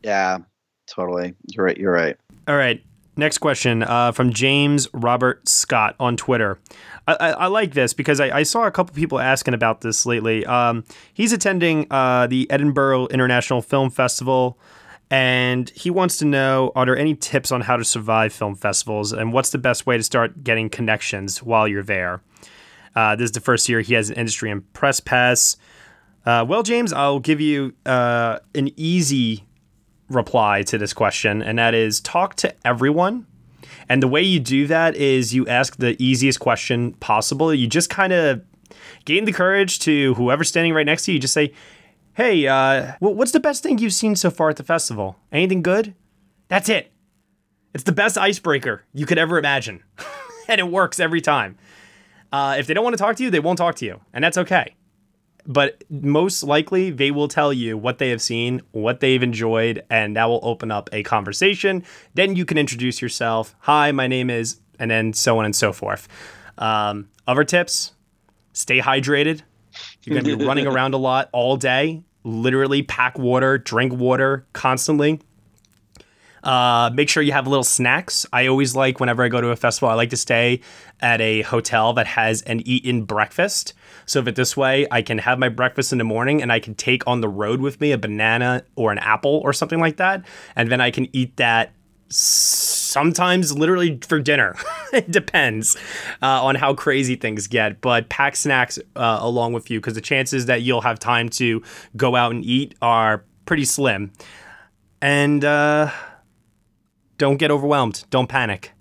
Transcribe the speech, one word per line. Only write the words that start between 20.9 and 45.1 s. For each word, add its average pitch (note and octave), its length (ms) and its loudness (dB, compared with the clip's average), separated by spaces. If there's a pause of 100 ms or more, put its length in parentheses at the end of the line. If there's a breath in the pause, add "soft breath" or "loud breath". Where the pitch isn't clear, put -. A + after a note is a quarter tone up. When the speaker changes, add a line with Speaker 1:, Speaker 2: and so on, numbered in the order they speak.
Speaker 2:
while A2+ 280 2
you're G2+ 160 -4
there? F#2 360 -4 (760 loud breath)
Uh, A2 180 2
this A#2+ 120 -2
is G#2+ 60 -6
the A#2 80 -8
first - 280 0
year A#2 120 0
he A2+ 140 0
has A2 160 0
an A2+ 60 -10
industry A2 340 -6
and G2+ 220 -8
press C#3 260 0
pass. B2 580 2 (680 soft breath)
Uh, A#2 220 2
well, G#3 160 0
James, A#3 280 0
I'll C#3+ 280 0
give D3+ 200 0
you, C#3+ 340 -2 (120)
uh, A#2+ 540 0 (160)
an C#3 200 0
easy C#3 680 0 (680)
reply A2 520 2
to G#2+ 140 -2
this G#2 160 -4
question, G#2+ 500 0
and A2 160 -4
that A#2 160 2
is A2 280 2
talk F3+ 340 -2
to - 180 -2 (100)
everyone. D3+ 600 2 (640 loud breath)
And C3 140 4
the C3 40 4
way C#3 140 2
you F#3 180 2
do C3+ 280 0
that E3 300 2
is C3 380 2
you B2+ 140 2
ask B2 300 0
the A#2+ 220 0
easiest B2+ 400 2
question A#2+ 600 -2
possible. C#3 540 0
You B2+ 120 0
just D#3+ 220 0
kinda E3+ 540 0 (640 loud breath)
gain F#3 180 2
the G#3+ 80 0
courage F#3 480 0
to C#3+ 340 2
whoever's B2+ 360 2
standing E3 240 2
right D#3 100 2
next D#3+ 220 0
to G3 60 -2
you. - 20 2
You C#3+ 60 0
just B2+ 120 -2
say, D3 200 0 (600 loud breath)
"Hey, G3+ 340 2
uh, C3+ 540 2
wh-, G3+ 160 0
what's A#3+ 160 0
the D4+ 80 4
best - 220 -2
thing B3 160 0
you've G#3+ 160 0
seen G#3+ 200 0
so F3+ 160 0
far D#3+ 200 0
at D3+ 60 -2
the D3+ 60 -16
festival? G#2+ 540 -4 (160)